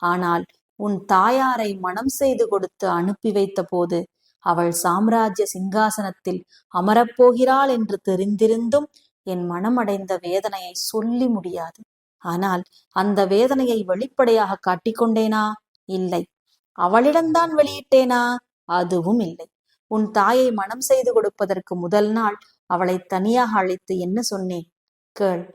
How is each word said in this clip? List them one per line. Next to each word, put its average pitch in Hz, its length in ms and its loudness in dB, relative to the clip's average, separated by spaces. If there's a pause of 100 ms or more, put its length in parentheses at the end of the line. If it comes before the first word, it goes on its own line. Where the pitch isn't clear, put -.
ஆனால் 175 420 0 (360)
உன் 208 240 -4
தாயாரை 226 720 2
மணம் 190 320 -6
செய்து 262 360 0
கொடுத்து 190 420 -4
அனுப்பி 185 440 -2
வைத்த 196 300 0
போது 175 360 -2 (460)
அவள் 170 300 2
சாம்ராஜ்ய 208 720 0
சிங்காசனத்தில் 190 920 -4 (340)
அமரப்போகிறாள் 247 960 4
என்று 220 280 -2
தெரிந்திருந்தும் 220 920 0 (380)
என் 180 200 -4
மனம் 185 300 -2
அடைந்த 196 420 -2
வேதனையை 185 600 -4
சொல்லி 233 500 -2
முடியாது. 175 520 -6 (440)
ஆனால் 180 380 -2 (340)
அந்த 196 300 0
வேதனையை 240 560 2
வெளிப்படையாக 214 800 0
காட்டிக்கொண்டேனா? 220 840 0 (440)
இல்லை. 185 340 -2 (560)
அவளிடம்தான் 311 760 2
வெளியிட்டேனா? 262 680 2 (460)
அதுவும் 180 520 0
இல்லை. 170 260 -6 (440)
உன் 220 200 0
தாயை 226 420 4
மணம் 220 320 -6
செய்து 262 280 2
கொடுப்பதற்கு 202 640 -2
முதல் 202 360 0
நாள் 220 240 0 (340)
அவளை 180 260 0 (100)
தனியாக 220 500 0
அழைத்து 185 420 -2
என்ன 180 240 -2
சொன்னேன்? 185 440 -6 (500)
கேள் 185 260 0 (120)